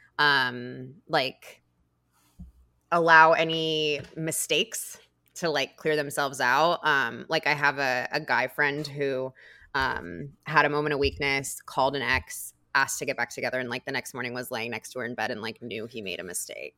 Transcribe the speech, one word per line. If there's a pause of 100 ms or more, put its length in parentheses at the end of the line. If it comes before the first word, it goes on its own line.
(200)
um, (120)
like, (1300)
allow
any (140)
mistakes (360)
to,
like,
clear
themselves
out.
Um,
like,
I
have
a,
a
guy
friend
who, (400)
um, (140)
had
a
moment
of
weakness,
called
an
ex, (220)
asked
to
get
back
together,
and,
like,
the
next
morning
was
laying
next
to
her
in
bed
and,
like,
knew
he
made
a
mistake,